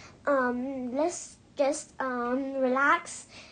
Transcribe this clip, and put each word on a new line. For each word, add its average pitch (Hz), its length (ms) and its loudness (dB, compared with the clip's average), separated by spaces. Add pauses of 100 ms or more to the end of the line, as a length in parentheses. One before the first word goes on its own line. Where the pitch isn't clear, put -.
(260)
um, 254 680 0
let's 330 400 -2 (220)
just, 294 420 0
um, 254 560 -2
relax. 277 720 2 (240)